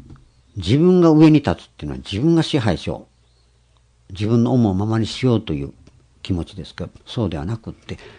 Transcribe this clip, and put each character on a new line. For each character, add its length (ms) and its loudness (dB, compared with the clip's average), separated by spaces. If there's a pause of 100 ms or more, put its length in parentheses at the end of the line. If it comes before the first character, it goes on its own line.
(560)
自 200 0
分 240 4
が 100 6
上 200 8
に 80 6
立 260 -2
つ 20 -20
っ 40 -20
て 160 -16
い 20 -8
う 40 -8
の 40 -10
は 80 -14
自 160 -6
分 140 2
が 80 2
支 160 -2
配 180 -2
し 100 -10
よ 200 -10 (1040)
う。 20 -18
自 140 -6
分 180 2
の 80 -2
思 180 2
う 40 -2
ま 100 -2
ま 140 -2
に 80 -2
し 180 -10
よ 120 2
う 40 0
と 140 -8
い 100 -8
う 80 -14 (500)
気 100 -6
持 120 -4
ち 100 -20
で 100 -14
す 100 -20
か？ 140 -12 (180)
そ 200 -6
う 40 -4
で 80 -8
は 60 -8
な 120 -8
く 140 -14
っ 20 -14
て、 260 -16 (200)